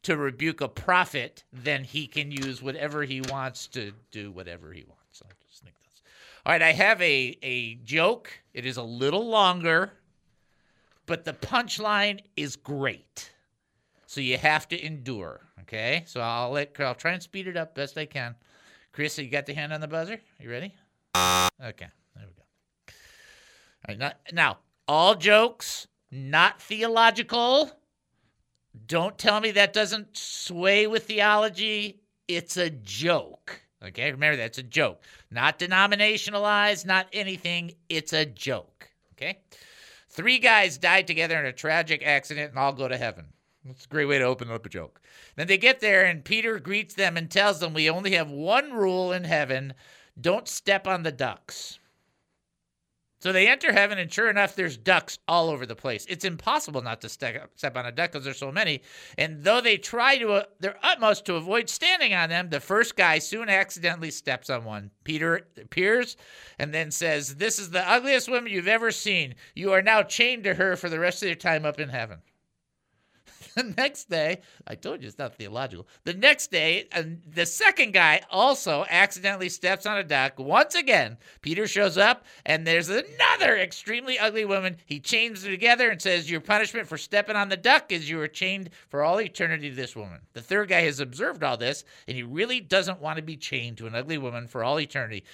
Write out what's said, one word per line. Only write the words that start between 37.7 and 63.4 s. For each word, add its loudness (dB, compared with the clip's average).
It's -4
a 2
joke, -8
okay? -10
Three 0
guys 4
died 2
together 0
in -4
a -4
tragic -2
accident -2
and -6
all 2
go -6
to -4
heaven. -8
That's -20
a -20
great 0
way 2
to 4
open -2
up -8
a -16
joke. -14
Then -6
they 4
get 4
there, 4
and -2
Peter -2
greets -6
them 0
and -6
tells 2
them, -4
"We 2
only 0
have 2
one 0
rule 0
in -2
heaven. -2
Don't 0
step 0
on 0
the -2
ducks." -8
So -2
they 6
enter 4
heaven, 4
and -8
sure 2
enough, 0
there's -4
ducks 2
all 2
over -6
the -12
place. -6
It's -8
impossible -4
not -8
to -14
ste-, -8
step -6
on -6
a -8
duck -2
'cause -10
there's -8
so -8
many. -2
And -4
though 4
they 4
try 2
to, 0
uh, 4
their -4
utmost 4
to -2
avoid 0
standing 2
on 2
them, -2
the -2
first 0
guy 4
soon -6